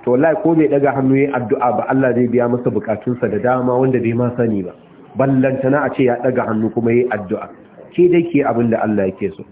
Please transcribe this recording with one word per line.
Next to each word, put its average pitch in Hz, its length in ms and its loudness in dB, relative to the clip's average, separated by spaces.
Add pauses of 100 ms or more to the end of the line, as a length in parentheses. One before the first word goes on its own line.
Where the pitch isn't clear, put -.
to, 123 60 -2
wallahi, 151 320 2
ko 165 120 2
bai 156 140 4
daga 139 300 2
hannu 135 160 2
yayin 139 180 2
addu'a 120 460 0
ba, - 100 -4
Allah 131 240 2
zai 120 140 2
biya 120 240 0
masa 123 240 0
bukatunsa 113 560 -4
da 104 80 -2
dama 123 400 0
wanda 131 240 2
bai 117 100 0
ma 120 240 -2
sani 110 300 -2
ba. 87 80 -14 (420)
Ballantana 135 720 0
a 123 80 -2
ce 139 160 0
ya 120 80 0
daga 123 320 -2
hannu 110 240 -2
kuma 117 160 -2
yayi 120 240 2
addu'a. 101 320 -6 (480)
Ke 175 160 4
dai 170 160 4
ke 139 160 0
abin 117 320 0
da - 80 -2
Allah 104 320 0
yake 98 240 -6
so. - 140 -18